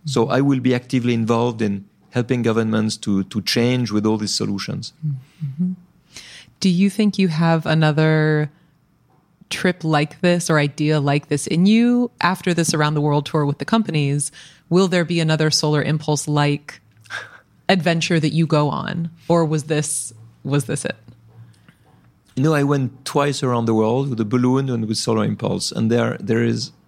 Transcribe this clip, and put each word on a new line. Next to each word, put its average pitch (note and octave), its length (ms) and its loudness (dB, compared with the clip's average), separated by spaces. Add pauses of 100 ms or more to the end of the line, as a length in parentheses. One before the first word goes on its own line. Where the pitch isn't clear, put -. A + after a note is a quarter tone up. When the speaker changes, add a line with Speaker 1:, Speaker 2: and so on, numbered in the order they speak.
Speaker 1:
So C#3 240 0
I B2+ 140 0
will C#3 180 2
be B2 140 -2
actively B2 400 -2
involved A#2 480 0
in G2+ 220 -4 (260)
helping B2 320 -2
governments A2 560 0
to, G2 260 0
to - 160 -6
change B2 500 0
with G#2 140 0
all A2 140 2
these G#2 160 -4
solutions. G2+ 580 -6 (140)
Speaker 2:
Mm-hmm. C#3+ 680 -6 (880)
Do F#3+ 80 2
you F#3 220 4
think G#3 280 0
you F#3+ 100 4
have E3 360 2
another D#3 880 2 (1000)
trip F3+ 340 -4
like D#3 380 0
this F3 260 2
or D#3 100 4
idea D3+ 400 0
like C#3+ 300 0
this D3 180 -2
in E3+ 200 2
you A#3+ 440 4 (120)
after F3+ 320 0
this D#3+ 180 0
around D3+ 220 0
the D3 80 0
world D3 240 0
tour D3+ 180 0
with C#3+ 140 -2
the D3+ 80 -8
companies? D3 680 0 (380)
Will F#3 180 4
there F3 160 2
be E3+ 160 -2
another D#3 300 2
Solar D3+ 320 0
Impulse-like D3 1000 -2 (880)
adventure E3+ 500 0
that D3+ 120 0
you D#3+ 160 0
go D3 240 2
on? E3 400 -6 (180)
Or E3+ 160 4
was D3+ 200 -2
this, - 480 -4 (300)
was C#3 220 -2
this - 220 -6
it? - 100 -6 (1400)
Speaker 1:
You C3 80 0
know, D#3 100 4
I C#3+ 80 2
went C#3 420 -2
twice C#3+ 380 -2
around A#2+ 240 0
the A2+ 80 2
world A2+ 340 2
with A#2 120 -6
a A2 40 0
balloon B2+ 460 0
and A2+ 160 -2
with G#2+ 100 -2
Solar A2 280 0
Impulse. G#2 460 -4
And A2+ 200 -2
there, A#2 280 0
there A2+ 240 -2
is A#2 300 -4 (160)